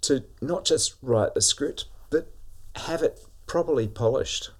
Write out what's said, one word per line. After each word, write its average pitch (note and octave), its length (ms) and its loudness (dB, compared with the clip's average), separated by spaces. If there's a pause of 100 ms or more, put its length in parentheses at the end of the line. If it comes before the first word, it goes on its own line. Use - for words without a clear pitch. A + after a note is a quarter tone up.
to C3+ 220 2 (160)
not F3 240 -2
just - 380 2
write A2+ 320 2
the - 80 0
script, - 440 0 (240)
but D#3+ 200 0 (460)
have E3 260 -4
it - 180 0 (260)
properly D#3 420 2
polished - 720 0